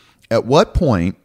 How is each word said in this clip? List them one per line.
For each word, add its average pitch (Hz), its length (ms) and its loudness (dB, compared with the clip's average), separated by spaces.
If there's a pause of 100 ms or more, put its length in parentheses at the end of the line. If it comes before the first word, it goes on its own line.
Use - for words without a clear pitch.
(300)
At - 160 -2
what 151 300 0
point 98 500 -2